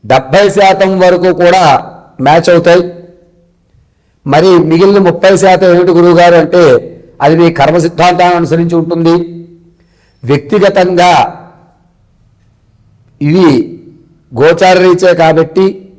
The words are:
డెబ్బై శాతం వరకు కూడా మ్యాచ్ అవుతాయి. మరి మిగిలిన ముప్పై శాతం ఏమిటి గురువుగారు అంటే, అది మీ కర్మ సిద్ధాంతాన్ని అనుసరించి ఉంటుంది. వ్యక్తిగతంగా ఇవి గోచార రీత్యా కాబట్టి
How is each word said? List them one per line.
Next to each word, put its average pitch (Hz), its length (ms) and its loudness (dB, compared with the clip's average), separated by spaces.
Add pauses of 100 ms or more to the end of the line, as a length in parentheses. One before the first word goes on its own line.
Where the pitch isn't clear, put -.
(100)
డెబ్బై 143 340 0 (100)
శాతం 190 360 0 (120)
వరకు 180 280 0 (100)
కూడా 175 240 2 (640)
మ్యాచ్ 170 260 0
అవుతాయి. 175 300 2 (1500)
మరి 170 180 2 (180)
మిగిలిన 196 400 2
ముప్పై 190 240 0 (100)
శాతం 185 320 2
ఏమిటి 180 220 0
గురువుగారు 175 460 4
అంటే, 175 200 0 (640)
అది 151 160 2
మీ 170 80 2 (100)
కర్మ 151 280 0
సిద్ధాంతాన్ని 180 520 0
అనుసరించి 170 420 -4
ఉంటుంది. 165 340 -2 (1160)
వ్యక్తిగతంగా 180 800 0 (2250)
ఇవి 170 220 2 (920)
గోచార 175 360 2 (100)
రీత్యా 180 260 2 (120)
కాబట్టి 160 420 0 (320)